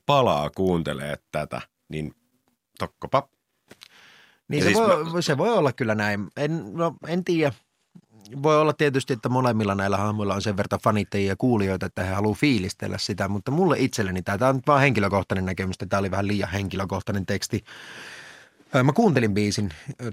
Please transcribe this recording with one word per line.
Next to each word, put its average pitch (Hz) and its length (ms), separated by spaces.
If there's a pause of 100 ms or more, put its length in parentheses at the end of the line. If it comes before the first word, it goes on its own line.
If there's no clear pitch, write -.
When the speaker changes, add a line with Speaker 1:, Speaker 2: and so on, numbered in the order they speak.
Speaker 1:
palaa 95 440
kuuntelee 76 680 (160)
tätä, 71 300 (280)
niin 76 240 (680)
tokkopa. - 500 (1160)
Speaker 2:
Niin 143 120
Speaker 1:
Ja - 40
Speaker 2:
se 202 120
Speaker 1:
siis 220 120
Speaker 2:
voi, 165 160 (100)
Speaker 1:
mä 175 80
Speaker 2:
se 147 160
voi 190 160
olla 151 200
kyllä 110 220
näin. 104 320 (100)
En, 143 360
no, 165 220 (120)
en 175 160
tiedä. 160 300 (920)
Voi 151 180
olla 151 120
tietysti, 139 400
että 120 160
molemmilla 113 460
näillä 98 220
hahmoilla 104 380
on 98 60
sen 101 160
verran 98 260
fanittajia 101 440
ja 98 80
kuulijoita, 98 500
että 92 180
he 95 100
haluaa 101 220
fiilistellä 98 640
sitä, 101 300
mutta 101 240
mulle 160 280
itselleni 95 420
tää, 101 160
tää 127 120
on 135 60
nyt 127 120
vaan 143 140
henkilökohtainen 98 640
näkemys, 92 280
että 98 120
tää 98 140
oli 98 120
vähän 98 160
liian 101 220
henkilökohtainen 98 760
teksti. 101 380 (1120)
Ö, 123 80
mä 147 100
kuuntelin 135 400
biisin, 104 360 (340)
ö, 113 100